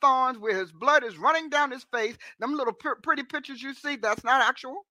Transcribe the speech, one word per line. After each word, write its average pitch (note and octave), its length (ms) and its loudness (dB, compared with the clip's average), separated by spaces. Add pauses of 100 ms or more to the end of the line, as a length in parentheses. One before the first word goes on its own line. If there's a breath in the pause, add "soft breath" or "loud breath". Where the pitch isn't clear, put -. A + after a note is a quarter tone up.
thorns C4 380 4
where G#3 200 -2
his F3 140 -6
blood B3 320 2
is G3+ 120 -8
running D4+ 340 2
down D4 200 2
his B3+ 140 -12
face. A#3 320 -4 (240 loud breath)
Them C#4 160 -2
little A#3+ 160 -2
pr-, - 300 -4
pretty D4+ 200 0
pictures C4+ 400 -10
you C4+ 100 -10
see, C#4+ 220 -6
that's G#3+ 300 -2
not B3 180 4
actual. C4 480 -2